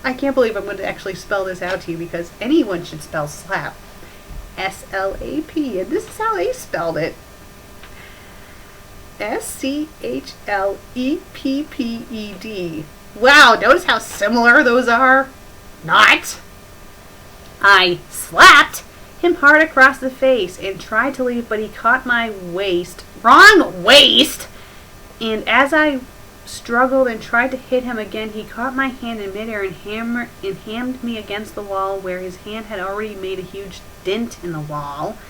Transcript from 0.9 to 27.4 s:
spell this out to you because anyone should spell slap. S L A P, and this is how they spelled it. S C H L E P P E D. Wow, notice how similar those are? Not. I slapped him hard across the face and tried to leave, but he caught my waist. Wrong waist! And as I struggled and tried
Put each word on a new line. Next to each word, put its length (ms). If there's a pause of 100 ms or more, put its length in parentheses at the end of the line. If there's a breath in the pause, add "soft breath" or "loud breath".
spell 300
this 160
out 200
to 100
you 60
because 340 (100)
anyone 420
should 200
spell 240
slap. 480 (840 loud breath)
S 340
L 300
A 200
P, 380
and 100
this 200
is 80
how 180
they 180
spelled 440
it. 180 (2000 loud breath)
S 260
C 440 (120)
H 320 (140)
L 300 (180)
E 240 (140)
P 300
P 480
E 220
D. 500 (320)
Wow, 460
notice 240
how 140
similar 640
those 240
are? 420 (540)
Not. 560 (1200)
I 380 (100)
slapped 720 (380 loud breath)
him 140
hard 260
across 380
the 100
face 500
and 220
tried 340
to 80
leave, 240
but 120
he 100
caught 360
my 260
waist. 720 (180)
Wrong 600
waist! 640 (720 loud breath)
And 280
as 240
I 280 (460)
struggled 640
and 140
tried 300